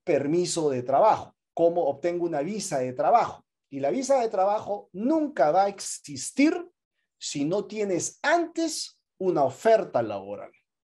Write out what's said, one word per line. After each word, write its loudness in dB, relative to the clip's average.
permiso 0
de -2
trabajo? 2
¿Cómo 2
obtengo -2
una -2
visa -6
de -2
trabajo? 2
Y -10
la -2
visa 0
de -2
trabajo -2
nunca 0
va 4
a 0
existir -2
si -4
no 0
tienes -4
antes -2
una 0
oferta 2
laboral. -8